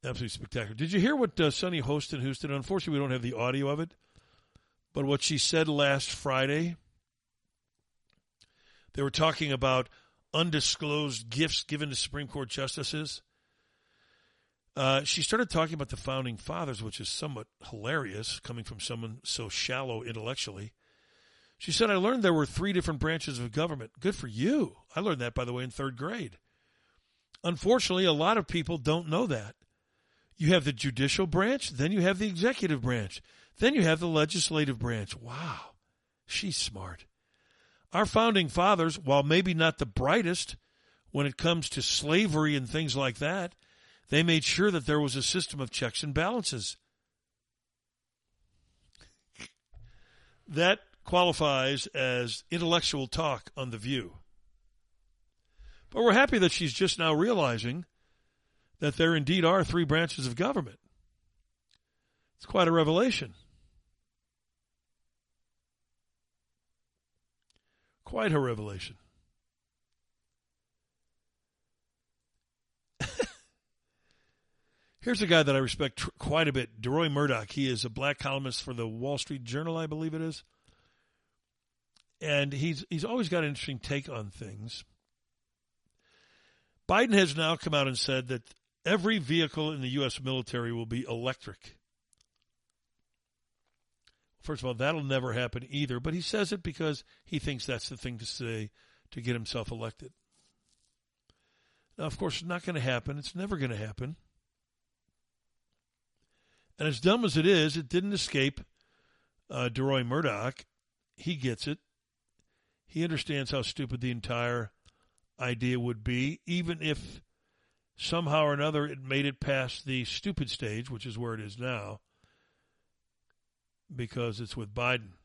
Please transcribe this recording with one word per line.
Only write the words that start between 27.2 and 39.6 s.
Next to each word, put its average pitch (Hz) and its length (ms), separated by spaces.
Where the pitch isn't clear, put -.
Unfortunately, 185 640
a 165 60
lot 175 260
of 180 80
people 165 320
don't 156 320
know 202 160
that. 107 300
You 165 180
have 160 100
the 143 80
judicial 135 540
branch, 196 440
then 147 220
you 208 80
have 185 180
the 214 100
executive 180 520
branch, 117 400
then 262 160
you 240 80
have 160 180
the 175 80
legislative 156 680
branch. 110 380
Wow, 127 560
she's - 300
smart. 92 480
Our 196 140
founding 214 420
fathers, 175 500
while 139 260
maybe 180 280
not 160 260